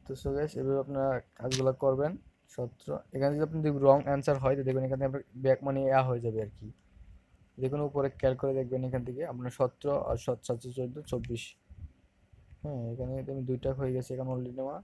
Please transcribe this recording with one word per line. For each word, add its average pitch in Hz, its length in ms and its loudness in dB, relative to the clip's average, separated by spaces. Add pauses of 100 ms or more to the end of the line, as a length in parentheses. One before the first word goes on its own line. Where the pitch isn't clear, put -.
তো 139 120 -8
so 135 180 -4
guys, 151 240 -2
এভাবে 135 220 0
আপনারা 135 300 0 (300)
কাজগুলো 131 320 0 (120)
করবেন। 139 280 2 (380)
সতেরো, - 460 -8 (180)
এখানে 139 200 2
যদি 151 140 2
আপনি 160 120 -2 (280)
wrong 135 100 10 (100)
answer 139 360 2
হয়, 135 140 6
তো 139 100 -2
দেখবেন 131 200 2
এখানে 135 180 0
আপনার 135 180 -2 (200)
back 131 240 6
money 135 140 2
ইয়া 131 260 6
হয়ে 120 180 0
যাবে 110 160 0
আর 104 160 -6
কি, 107 100 -14 (880)
দেখুন 131 240 -2
উপরে 139 260 0 (120)
খেয়াল 131 160 4
করে 135 180 0
দেখবেন 131 320 -2
এখান 127 180 -2
থেকে 127 180 -6 (100)
আপনার 123 260 -6
সতেরো 139 360 2 (160)
আর 117 160 2
সাত, 120 180 -2
সাত, 120 140 -2 (180)
চোদ্দ, 127 200 -4 (120)
চব্বিশ। 120 360 -4 (1160)
হ্যাঁ, 143 300 -6
এখানে 127 240 -4 (200)
আমি 135 160 -4
দুইটা 127 240 0
হয়ে 131 200 -2
গেছে 127 200 -2
এখন 127 160 -4
already 127 300 -4
নেওয়া। 135 240 -4